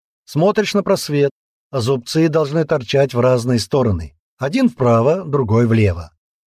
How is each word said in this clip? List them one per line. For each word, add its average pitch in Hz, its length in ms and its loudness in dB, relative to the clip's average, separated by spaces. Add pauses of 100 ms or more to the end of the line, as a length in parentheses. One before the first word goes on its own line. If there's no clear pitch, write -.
(260)
Смотришь 196 480 0
на 202 80 0
просвет, 147 480 0 (420)
а 135 100 -4
зубцы 139 480 0
должны 151 360 -2
торчать 139 480 0
в 120 60 0
разные 123 400 2
стороны. 98 560 -2 (220)
Один 233 320 0
вправо, 127 540 2
другой 120 440 0
влево». 98 440 0 (360)